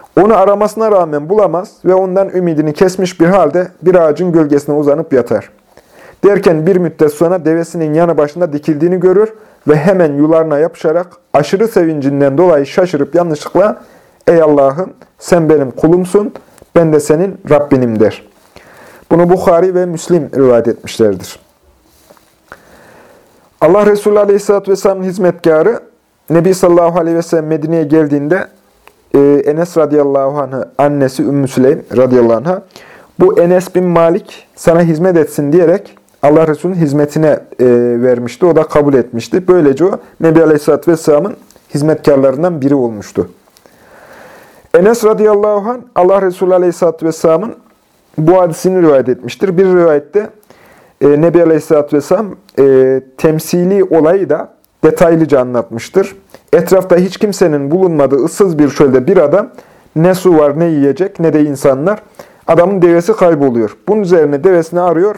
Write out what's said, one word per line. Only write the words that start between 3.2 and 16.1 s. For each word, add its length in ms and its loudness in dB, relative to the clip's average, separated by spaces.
halde 420 2
bir 140 2
ağacın 360 0
gölgesine 440 0
uzanıp 380 -2
yatar. 360 -2
Derken 440 2
bir 80 2
müddet 380 0
sonra 320 -2
devesinin 480 -4
yanı 240 0
başında 360 -4
dikildiğini 460 -2
görür 340 0
ve 80 4
hemen 380 0
yularına 460 0
yapışarak 480 -4
aşırı 340 0
sevincinden 720 -2
dolayı 280 2
şaşırıp 500 -2
yanlışlıkla, 640 -2
"Ey 140 4
Allah'ım, 520 0
sen 300 0
benim 220 0
kulumsun, 640 0